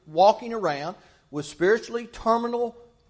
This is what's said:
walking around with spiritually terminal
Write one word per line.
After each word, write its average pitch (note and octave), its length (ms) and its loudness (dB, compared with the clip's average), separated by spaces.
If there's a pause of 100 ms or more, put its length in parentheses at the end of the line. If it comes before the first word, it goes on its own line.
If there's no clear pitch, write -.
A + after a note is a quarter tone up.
walking G#3+ 460 4
around E3 440 -4 (340)
with D3 160 -8
spiritually A3+ 600 0
terminal A#3 720 -2 (340)